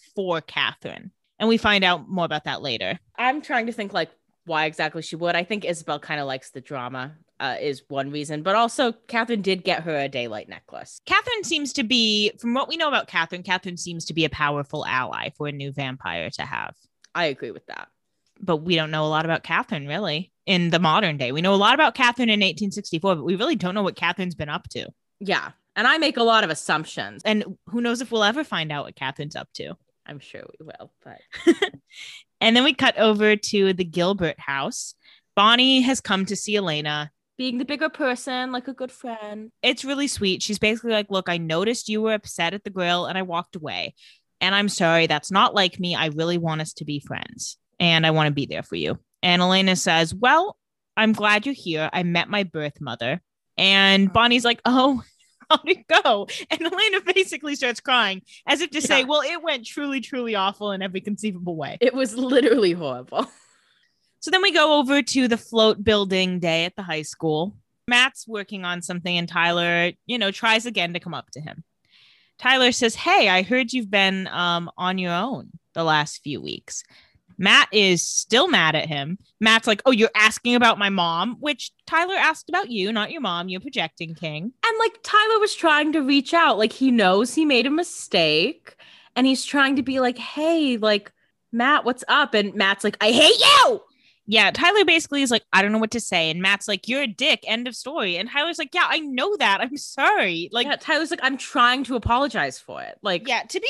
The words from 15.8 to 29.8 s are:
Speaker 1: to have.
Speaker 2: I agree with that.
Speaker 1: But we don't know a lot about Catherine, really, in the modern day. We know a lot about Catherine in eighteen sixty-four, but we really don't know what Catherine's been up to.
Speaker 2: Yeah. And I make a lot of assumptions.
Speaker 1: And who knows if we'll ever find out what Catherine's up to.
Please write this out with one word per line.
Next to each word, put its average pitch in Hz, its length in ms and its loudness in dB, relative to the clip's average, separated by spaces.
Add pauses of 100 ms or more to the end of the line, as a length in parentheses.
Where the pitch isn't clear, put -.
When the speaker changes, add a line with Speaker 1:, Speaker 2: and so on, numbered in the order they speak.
Speaker 1:
to - 160 -10
have. - 280 -10 (400)
Speaker 2:
I 170 120 -2
agree 135 240 -6
with 76 160 -16
that. - 220 -16 (520)
Speaker 1:
But 175 180 -2
we 165 180 0
don't 156 160 -2
know 156 120 -2
a 151 40 0
lot 156 160 0
about 165 180 -2
Catherine, 165 460 -4
really, 165 440 -6 (140)
in 175 240 2
the 170 80 4
modern 170 380 2
day. 127 160 -4
We 156 100 -4
know 196 120 4
a - 20 4
lot 208 180 6
about 302 200 4
Catherine 247 360 2
in 208 120 2
eighteen 190 280 -2
sixty-four, 190 460 -2
but 139 80 -6
we 180 120 0
really 254 200 0
don't 180 180 -4
know 214 80 -2
what 180 140 -2
Catherine's 175 400 -4
been 151 120 -8
up 160 220 -8
to. - 160 -10 (320)
Speaker 2:
Yeah. 175 320 -4 (240)
And 214 120 0
I 302 120 4
make 302 180 0
a 240 60 0
lot 226 220 4
of 165 60 -2
assumptions. 151 760 -6
Speaker 1:
And 202 340 -2 (100)
who 240 140 -6
knows 240 180 -2
if 254 120 -10
we'll 220 120 0
ever 254 200 0
find 160 280 -6
out 143 120 -6
what - 120 -18
Catherine's 147 400 -10
up - 180 -12
to. 73 200 -12 (320)